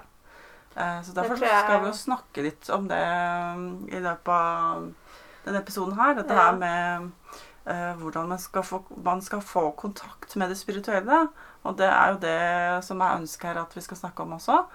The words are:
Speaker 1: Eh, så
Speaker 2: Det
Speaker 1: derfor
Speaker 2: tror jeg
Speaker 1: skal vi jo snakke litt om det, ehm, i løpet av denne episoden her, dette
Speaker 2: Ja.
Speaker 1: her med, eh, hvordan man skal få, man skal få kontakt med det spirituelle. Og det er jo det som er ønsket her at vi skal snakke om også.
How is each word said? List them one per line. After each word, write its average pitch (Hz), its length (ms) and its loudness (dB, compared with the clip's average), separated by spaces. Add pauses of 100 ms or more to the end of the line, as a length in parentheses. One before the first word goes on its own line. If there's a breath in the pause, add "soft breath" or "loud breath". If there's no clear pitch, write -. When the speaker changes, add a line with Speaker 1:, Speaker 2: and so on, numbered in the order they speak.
(760 loud breath)
Speaker 1:
Eh, 175 280 -4
så 180 100 -16
Speaker 2:
Det 233 100 2
Speaker 1:
derfor 233 140 0
Speaker 2:
tror 247 120 2
jeg 208 160 6
Speaker 1:
skal 208 160 4
vi 196 60 -2
jo 214 60 -2
snakke 214 500 -4
litt 151 300 -6
om 196 140 -2
det, 175 100 0
ehm, 175 920 -2
i 185 80 -6
løpet 170 280 -4
av 170 640 0 (520 loud breath)
denne 196 160 -2
episoden 196 340 -6
her, 262 200 4
dette 208 180 -4
Speaker 2:
Ja. 180 180 8
Speaker 1:
her 190 60 0
med, 175 540 -2 (560 loud breath)
eh, 175 280 -4
hvordan 165 320 -6
man 180 120 -4
skal 185 240 -4
få, 185 200 -6 (200)
man 180 180 0
skal 208 180 -6
få 160 360 0
kontakt - 600 -12
med 185 140 0
det 190 80 -4
spirituelle. 208 720 0 (360 loud breath)
Og 190 120 -4
det 190 100 6
er 170 240 8
jo 196 80 -2
det 175 640 0
som 185 180 -8
er 180 180 4
ønsket 170 340 -8
her 165 80 -4
at 165 120 -10
vi 180 80 -12
skal 185 160 -12
snakke - 220 -10
om 165 140 -6
også. 285 400 2